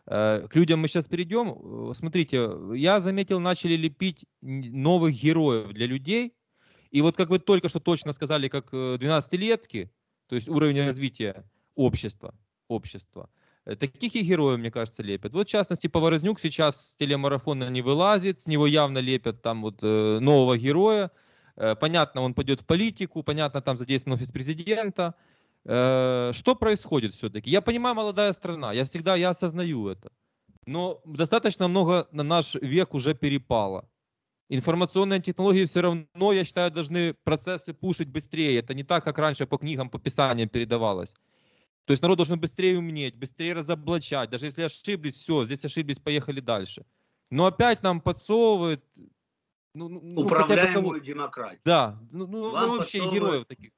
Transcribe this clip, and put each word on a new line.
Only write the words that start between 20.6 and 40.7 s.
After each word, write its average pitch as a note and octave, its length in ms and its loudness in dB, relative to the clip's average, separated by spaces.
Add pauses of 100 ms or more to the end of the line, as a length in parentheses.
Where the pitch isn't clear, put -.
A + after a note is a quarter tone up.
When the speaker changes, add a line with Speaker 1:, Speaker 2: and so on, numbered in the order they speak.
Speaker 1:
Э, A2 180 0
понятно, D#3 480 0
он B2 120 0
пойдет C3+ 260 -2
в - 60 -20
политику, F#3 560 -2
понятно, D3 380 -2
там B2+ 180 -2
задействован C3 400 -2
офис B2+ 120 -8
президента. E3+ 840 -4 (500)
Э, B2+ 680 2
что B3+ 220 2
происходит G3+ 600 0
все-таки? G#2+ 360 -8
Я F#3+ 100 4
понимаю, A#3+ 340 0
молодая G#3 380 0
страна, D#3 420 -6
я C3 100 0
всегда, F3 320 -2
я F3+ 140 2
осознаю E3 580 -4
это. F#2+ 220 -12 (560)
Но E3+ 380 -4
достаточно F3+ 640 0
много F3+ 440 2
на D3 100 -4
наш D#3+ 320 0
век D#3 400 0
уже C#3+ 200 0
перепало. A#2+ 760 -2 (600)
Информационные F3+ 680 0
технологии F#3+ 440 2
все F3 180 -2
равно, F3 500 0
я F#3+ 120 2
считаю, F3 260 -2
должны E3 440 -2 (100)
процессы D#3+ 480 -4
пушить F3 360 -4
быстрее. D3 520 -2
Это B2+ 140 -6
не C#3 100 -8
так, E3+ 200 0
как D3+ 140 -6
раньше D3 280 0
по C#3 120 -2
книгам, C3+ 320 -6
по - 80 -10
писаниям B2 500 0
передавалось. A2+ 680 -2 (720)